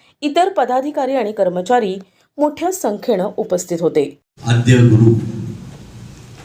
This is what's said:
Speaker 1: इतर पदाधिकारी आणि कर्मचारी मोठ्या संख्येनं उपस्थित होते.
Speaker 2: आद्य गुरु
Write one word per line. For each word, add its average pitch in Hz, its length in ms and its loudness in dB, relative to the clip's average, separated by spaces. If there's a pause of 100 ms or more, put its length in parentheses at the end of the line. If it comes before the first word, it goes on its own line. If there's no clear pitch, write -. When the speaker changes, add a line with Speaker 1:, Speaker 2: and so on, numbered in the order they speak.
(200)
Speaker 1:
इतर 320 280 0
पदाधिकारी 269 640 -2
आणि 226 200 -2
कर्मचारी 190 680 0 (400)
मोठ्या 294 340 -2
संख्येनं 208 640 -2
उपस्थित 175 440 -4
होते. 156 400 -2 (260)
Speaker 2:
आद्य 120 300 4
गुरु 117 380 6 (1300)